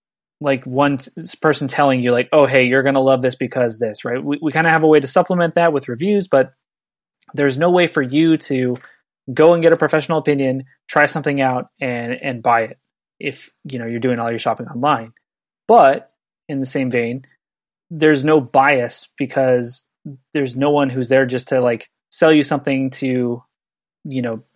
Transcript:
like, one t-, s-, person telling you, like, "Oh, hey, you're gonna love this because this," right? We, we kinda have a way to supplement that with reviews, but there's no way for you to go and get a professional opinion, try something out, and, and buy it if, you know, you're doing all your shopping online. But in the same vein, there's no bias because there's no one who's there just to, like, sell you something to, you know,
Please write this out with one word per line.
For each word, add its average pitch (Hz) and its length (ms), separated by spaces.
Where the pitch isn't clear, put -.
like, 139 240
one 139 340
t-, - 200
s-, 160 160
person 151 340
telling 131 340
you, 123 100
like, 123 200
"Oh, 147 140
hey, 131 180
you're 127 200
gonna 135 160
love 131 200
this 127 140
because 120 440
this," 110 260
right? 123 180
We, 147 180
we 156 120
kinda 160 180
have 160 140
a 160 40
way 156 120
to 135 60
supplement 175 500
that 170 160
with 139 160
reviews, 185 400
but - 260
there's 139 240
no 170 140
way 175 160
for - 120
you 151 380
to 127 380
go 160 200
and 170 80
get 165 100
a 165 40
professional 156 420
opinion, 135 460
try 147 180
something 143 340
out, 127 300
and, 120 320
and 123 300
buy 117 200
it 113 160
if, - 320
you 127 140
know, 117 80
you're 117 120
doing 120 220
all 117 100
your 117 80
shopping 117 300
online. 120 440
But 170 460
in 139 120
the 135 60
same 131 240
vein, 120 360
there's 151 340
no 156 160
bias 131 760
because 127 680
there's 131 220
no 139 140
one 143 200
who's 123 180
there 131 180
just 123 220
to, 131 120
like, 120 300
sell 160 220
you 151 100
something 135 480
to, 127 520
you 131 180
know, 117 220